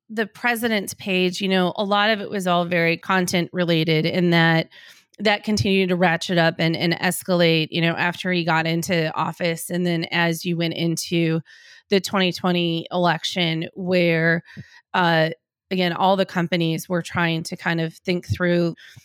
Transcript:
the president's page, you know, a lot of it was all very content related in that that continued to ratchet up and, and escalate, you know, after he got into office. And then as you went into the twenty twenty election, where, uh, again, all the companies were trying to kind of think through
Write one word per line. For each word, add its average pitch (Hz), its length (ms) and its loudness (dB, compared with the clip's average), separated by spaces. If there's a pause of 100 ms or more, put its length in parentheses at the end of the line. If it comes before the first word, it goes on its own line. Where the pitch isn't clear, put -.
the 220 200 -4
president's 226 640 -2
page, 185 460 -2
you 196 80 -2
know, 185 260 2
a - 80 -4
lot 202 280 2
of 214 100 0
it - 100 -10
was 190 160 -4
all 175 200 2
very 170 300 0
content 180 560 0
related 160 540 2
in 175 240 2
that 165 380 4 (520)
that 208 220 0
continued 190 460 2
to 180 80 0
ratchet 170 420 0
up 165 220 4
and, 165 160 2
and 170 160 0
escalate, 170 800 2
you 165 80 -2
know, 165 140 2
after 175 360 -4
he 175 140 0
got 160 240 0
into 165 480 0
office. 165 520 -4
And 180 160 -2
then 170 280 0
as 170 320 0
you 170 120 -2
went 165 180 -2
into 165 640 -2 (500)
the 196 100 2
twenty 185 320 0
twenty 175 600 -2
election, 165 840 -2
where, 170 680 0 (500)
uh, 170 360 2 (420)
again, 180 200 0
all 190 220 2
the 190 100 2
companies 170 640 -2
were 175 140 -2
trying 165 400 -2
to 175 140 -10
kind 170 240 -2
of 160 140 -4
think 180 340 -4
through 175 480 0 (280)